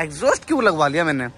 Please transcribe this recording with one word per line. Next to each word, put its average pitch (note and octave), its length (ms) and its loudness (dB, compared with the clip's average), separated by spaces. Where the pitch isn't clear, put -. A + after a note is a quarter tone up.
Exhaust E3 420 -2
क्यों D4+ 180 0
लगवा D#3 260 2
लिया D#3+ 160 0
मैंने? C#3+ 200 -2